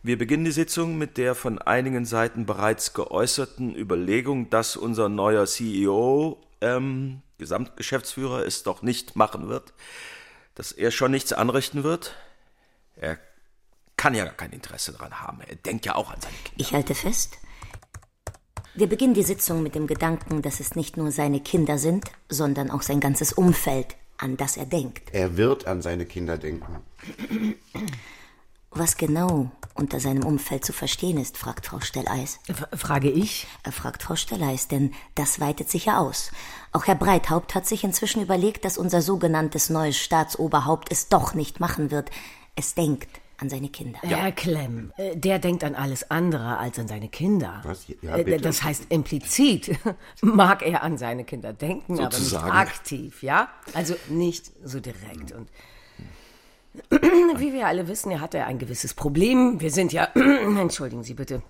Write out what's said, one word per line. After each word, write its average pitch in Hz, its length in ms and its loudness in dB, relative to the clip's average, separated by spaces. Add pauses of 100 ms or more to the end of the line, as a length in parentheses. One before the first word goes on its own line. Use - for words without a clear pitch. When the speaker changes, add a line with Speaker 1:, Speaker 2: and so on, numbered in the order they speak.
Speaker 1:
Wir 120 160 0
beginnen 143 260 2
die 165 80 2
Sitzung 165 460 -2
mit 151 180 -4
der 127 180 2
von 117 260 -4
einigen 127 440 0
Seiten 113 400 0
bereits 107 480 0
geäußerten 120 840 -2
Überlegung, 107 720 0
dass 113 260 0
unser 110 320 0
neuer 104 380 4
C 117 180 -4 (180)
E 98 40 4
O, 131 540 2 (200)
ähm, 131 600 -2 (160)
Gesamtgeschäftsführer 127 1040 -4
es - 200 -4
doch - 180 -4
nicht - 340 -2
machen 107 320 2
wird, 123 240 -8 (840)
dass - 180 -12
er 113 180 2
schon 131 220 2
nichts - 200 0
anrichten 135 520 0
wird. 165 300 -4 (840)
Er 78 220 -8 (760)
kann 143 180 2
ja 104 100 0
gar 76 100 -10
kein - 160 -12
Interesse - 420 -10
daran - 280 -14
haben. - 280 -12
Er - 80 -14
denkt 107 300 -6
ja 95 80 -4
auch - 160 -2
an - 100 -12
seine - 140 -12
Kinder. - 220 -14
Speaker 2:
Ich - 160 -2
halte 143 240 0
fest. - 420 -2 (1400)
Wir 196 140 4
beginnen 240 260 4
die 190 80 4
Sitzung 165 400 0
mit 151 120 -4
dem 151 120 -2
Gedanken, 160 560 0
dass 143 160 -4
es - 160 -8
nicht 156 220 -4
nur 151 160 -2
seine 143 280 0
Kinder 147 380 2
sind, 165 280 0 (220)
sondern 139 420 0
auch 143 120 -4
sein 143 180 2
ganzes 139 320 2
Umfeld, 147 640 4 (220)
an 131 200 -4
das 135 200 -4
er 135 100 -8
denkt. 127 460 -4
Speaker 3:
Er 92 240 0
wird 123 300 2
an 92 160 -4
seine 87 240 -4
Kinder 82 320 -6
denken. 80 400 -8 (1900)
Speaker 2:
Was 165 260 0
genau 156 540 2 (240)
unter 139 260 -2
seinem 135 240 0
Umfeld 139 400 -2
zu - 80 -4
verstehen 160 460 -2
ist, - 180 -4
fragt - 300 -8
Frau - 140 -8
Stelleis. 131 580 -4 (100)
Speaker 4:
F-, 160 260 -6
frage 143 360 2
ich? 180 360 0 (180)
Speaker 2:
Äh, - 80 -4
fragt - 300 -8
Frau - 140 -4
Stelleis, 143 520 -2
denn 139 260 2 (200)
das - 260 0
weitet 147 280 -2
sich - 160 -2
ja - 140 4
aus. - 340 0 (400)
Auch - 140 0
Herr 190 80 6
Breithaupt 170 600 4
hat 185 120 0
sich - 180 0
inzwischen 202 380 0
überlegt, 190 420 2
dass 185 140 -2
unser 175 240 4
sogenanntes 160 680 2
neues 156 300 2
Staatsoberhaupt 156 920 2
es - 200 -2
doch 175 240 4
nicht 151 260 -4
machen 147 300 0
wird. 147 200 -2 (460)
Es - 180 -4
denkt 147 340 0 (300)
an 139 120 -6
seine 135 200 -6
Kinder. 117 340 -12
Speaker 1:
Ja. 170 140 0
Speaker 4:
Herr 190 140 0
Klemm, 131 640 -2
äh, 190 200 -4
der 190 220 2
denkt 175 260 0
an 147 100 -2
alles 135 360 -4
andere 151 480 0
als 120 200 -4
an 113 100 -4
seine 107 200 -8
Kinder. 139 560 0
Speaker 3:
Was? - 220 -8 (140)
Ja, - 160 -4
Speaker 4:
Äh, 170 80 2
Speaker 3:
bitte. 170 160 2
Speaker 4:
das 160 220 0
heißt, 151 260 -4
implizit 165 880 2 (220)
<laughs> - 220 -10
mag 196 400 8
er 160 200 0
an 156 140 -2
seine 120 280 -4
Kinder 113 280 -10
denken, 180 460 -4
aber - 100 0
nicht 117 80 -4
Speaker 1:
Sozusagen. 95 360 0
Speaker 4:
aktiv, 139 720 0
ja? 160 280 2 (240)
Also 160 220 -2 (120)
nicht 170 420 -2 (140)
so 135 160 -10
direkt. 110 520 -14
Und 113 180 -16 (1400)
<clears throat> - 0 -
wie 320 600 8
wir 247 140 0
alle 170 220 0
wissen, 196 240 -4
er 151 80 -2
hatte 143 240 -4
ein 127 160 -4
gewisses 127 340 -6
Problem. 220 640 6
Wir 156 120 0
sind 175 200 2
ja, 160 120 4
<clears throat> - 100 -4
entschuldigen 202 880 4
Sie 120 120 -10
bitte 127 360 -6